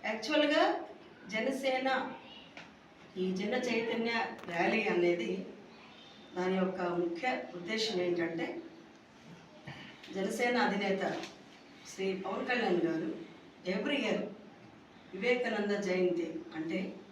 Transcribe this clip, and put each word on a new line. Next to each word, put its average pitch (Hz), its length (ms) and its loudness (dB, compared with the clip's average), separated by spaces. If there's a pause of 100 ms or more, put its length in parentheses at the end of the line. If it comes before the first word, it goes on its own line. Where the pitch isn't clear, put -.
యాక్చువల్‌గా 294 720 4 (480)
జనసేన 262 840 0 (1040)
ఈ 185 140 2
జన 208 220 0
చైతన్య 233 580 0 (360)
ర్యాలీ 196 400 2
అనేది 175 580 2 (920)
దాని 185 200 2
యొక్క 185 240 2
ముఖ్య 175 600 0 (140)
ఉద్దేశం 190 460 0
ఏంటంటే 170 560 0 (1600)
జనసేన 240 420 2
అధినేత 196 600 2 (760)
శ్రీ 190 180 0
పవన్ 214 340 -4
కళ్యాణ్ 202 340 4
గారు 160 320 0 (640)
every 269 280 0
year 196 160 2 (920)
వివేకానంద 220 580 2
జయంతి 185 600 2 (220)
అంటే 165 400 -2 (160)